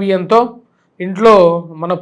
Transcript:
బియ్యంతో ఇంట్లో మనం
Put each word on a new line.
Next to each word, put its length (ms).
బియ్యంతో 400
ఇంట్లో 300
మనం 180